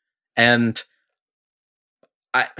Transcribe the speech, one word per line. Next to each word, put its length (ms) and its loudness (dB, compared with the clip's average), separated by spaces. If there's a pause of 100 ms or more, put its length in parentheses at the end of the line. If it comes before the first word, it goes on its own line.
(360)
And 460 2 (1500)
I, 140 -2 (120)